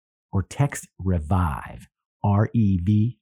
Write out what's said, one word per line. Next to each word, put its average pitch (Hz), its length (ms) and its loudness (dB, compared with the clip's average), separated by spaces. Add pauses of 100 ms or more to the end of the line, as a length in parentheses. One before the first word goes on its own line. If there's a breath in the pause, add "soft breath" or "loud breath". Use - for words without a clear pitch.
(300)
Or 95 120 0
text - 460 -4 (100)
REVIVE, 87 920 -2 (340)
R 101 300 2
E 101 300 2
V 104 400 2